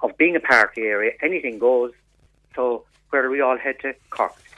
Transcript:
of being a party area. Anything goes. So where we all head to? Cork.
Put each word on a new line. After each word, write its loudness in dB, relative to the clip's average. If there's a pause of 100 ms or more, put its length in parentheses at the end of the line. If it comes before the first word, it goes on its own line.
of -4
being 2
a -2
party 2
area. 0 (100)
Anything -4
goes. 2 (640)
So -2 (240)
where 0
we -2
all 2
head -6
to? -6 (160)
Cork. -2 (220)